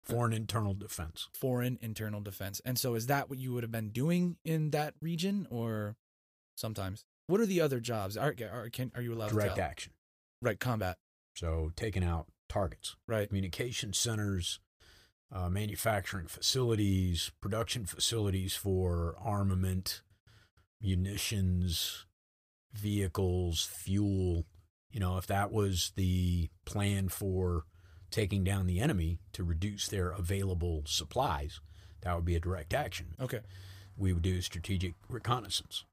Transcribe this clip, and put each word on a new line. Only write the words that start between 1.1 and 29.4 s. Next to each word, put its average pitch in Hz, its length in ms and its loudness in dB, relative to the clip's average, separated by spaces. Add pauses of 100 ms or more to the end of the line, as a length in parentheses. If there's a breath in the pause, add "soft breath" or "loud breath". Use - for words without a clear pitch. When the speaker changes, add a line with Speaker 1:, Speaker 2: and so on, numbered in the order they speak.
Speaker 2:
Foreign 123 480 0
internal 107 400 -6
defense. 98 420 -8
And 127 140 -2
so 123 160 0
is 117 140 -2
that 139 220 2
what 135 100 -6
you 127 140 -4
would 120 100 -2
have 113 80 -6
been 110 180 -2
doing 170 560 2
in 156 240 2
that 151 320 0
region, 170 480 -2
or 110 460 -2 (600)
sometimes? 104 500 -6 (220)
What 196 140 4
are 226 60 4
the 185 140 4
other 135 180 4
jobs? 110 360 -2
Are, 120 200 0 (160)
are, 117 180 -8
can, 127 240 -4
are 123 80 -6
you 120 120 -4
allowed 107 180 -2
Speaker 1:
Direct 101 240 2
Speaker 2:
to 92 60 0
tell? 82 80 0
Speaker 1:
action. - 240 -12 (500)
Speaker 2:
Right, 110 160 0
combat. 107 380 0 (360)
Speaker 1:
So 82 420 0
taking 95 280 0
out 85 240 0 (200)
targets. - 480 -2 (120)
Speaker 2:
Right. 107 200 0
Speaker 1:
Communication 101 680 -2
centers, 104 680 0 (760 loud breath)
uh, 90 160 -2
manufacturing 101 760 0
facilities, 101 1040 2 (100)
production 110 440 -2
facilities 98 680 0
for 87 640 2
armament, 95 840 0 (760 soft breath)
munitions, 92 1300 2 (680)
vehicles, 95 960 2
fuel. 95 800 2 (460)
You 113 80 -6
know, 92 180 2
if 90 80 -2
that 101 260 2
was 101 440 2
the 90 560 4 (120)
plan 101 460 0
for 92 560 0 (460 soft breath)
taking 101 320 2
down 95 220 2
the 90 140 2
enemy 87 400 2 (140)
to 92 100 -4